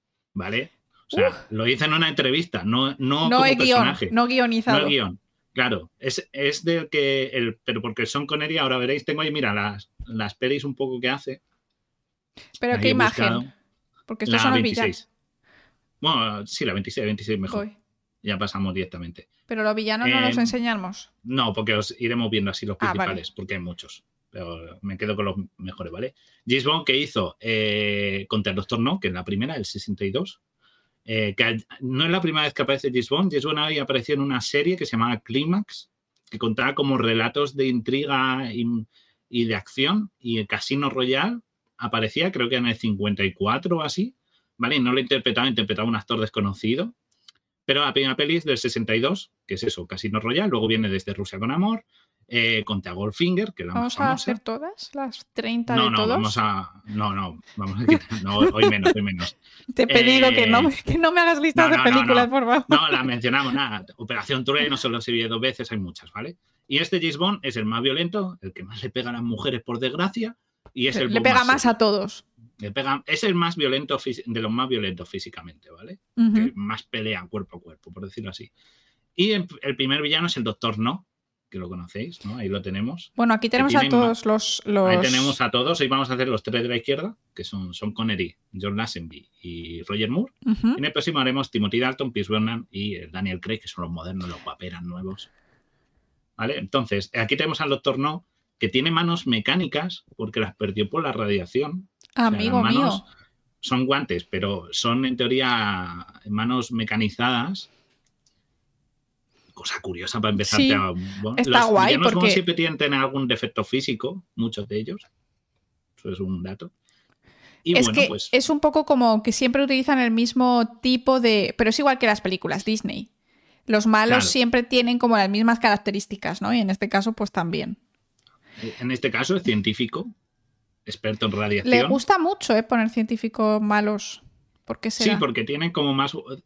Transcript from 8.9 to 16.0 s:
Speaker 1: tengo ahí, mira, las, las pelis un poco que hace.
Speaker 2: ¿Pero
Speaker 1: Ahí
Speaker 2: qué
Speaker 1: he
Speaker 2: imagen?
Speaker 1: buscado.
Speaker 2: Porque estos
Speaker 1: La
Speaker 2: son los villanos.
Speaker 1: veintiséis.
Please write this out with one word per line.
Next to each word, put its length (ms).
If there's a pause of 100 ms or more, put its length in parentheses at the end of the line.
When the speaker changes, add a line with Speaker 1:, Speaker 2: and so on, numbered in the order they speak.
Speaker 1:
tengo 160
ahí, 100
mira, 220
las, 380 (160)
las 260
pelis 300
un 100
poco 260
que 100
hace. 340 (1160)
Speaker 2:
¿Pero 160
Speaker 1:
Ahí 60
Speaker 2:
qué 60
Speaker 1:
he 40
Speaker 2:
imagen? 340
Speaker 1:
buscado. 280 (520)
Speaker 2:
Porque 200
estos 120
Speaker 1:
La 60
Speaker 2:
son 100
los 100
villanos. 180
Speaker 1:
veintiséis. 280 (920)